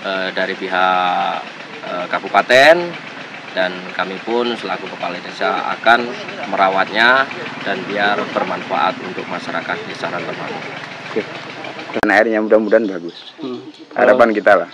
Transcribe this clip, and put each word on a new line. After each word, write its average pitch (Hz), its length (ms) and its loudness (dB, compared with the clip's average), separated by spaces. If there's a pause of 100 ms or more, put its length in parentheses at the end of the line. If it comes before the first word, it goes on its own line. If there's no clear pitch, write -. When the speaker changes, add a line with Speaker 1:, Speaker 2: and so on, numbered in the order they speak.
Speaker 1:
eh, 95 320 -4
dari 92 160 0
pihak, 92 880 0 (400)
eh, 90 320 -8
kabupaten, 123 640 6 (800)
dan 92 160 0 (240)
kami 92 240 -4
pun 120 400 0
selaku 92 320 -6
kepala 90 320 -8
desa 95 560 -2
akan 120 320 4 (400)
merawatnya 98 720 4 (400)
dan 95 240 -4
biar 101 320 0 (160)
bermanfaat 92 640 -2
untuk 90 320 -8
masyarakat 87 460 -6 (100)
Desa 87 240 -8
Rantau 87 240 -6
Makmur. 80 280 -10 (440)
Speaker 2:
Oke. - 160 -4 (720)
Dan 104 160 0
airnya 110 320 4
mudah-mudahan 110 400 4
bagus. 85 560 -8
Speaker 3:
Hmm. 127 240 -10 (320)
Speaker 2:
Harapan 107 400 6
Speaker 3:
Kalau, - 80 0
Speaker 2:
kita 104 160 8
lah. 85 140 -2